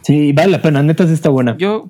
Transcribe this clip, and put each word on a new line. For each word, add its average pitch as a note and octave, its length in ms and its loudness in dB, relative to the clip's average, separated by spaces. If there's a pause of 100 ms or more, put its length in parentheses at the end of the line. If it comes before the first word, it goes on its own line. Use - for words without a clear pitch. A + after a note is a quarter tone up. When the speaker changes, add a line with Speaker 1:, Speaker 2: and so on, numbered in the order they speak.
Speaker 1:
Sí, D3 300 0
vale D#3+ 200 2
la D3+ 100 -2
pena, D3 200 0
neta D#3+ 240 0
sí D#3+ 60 0
está D#3 160 -2
buena. B2+ 300 0
Speaker 2:
Yo, G3+ 320 -4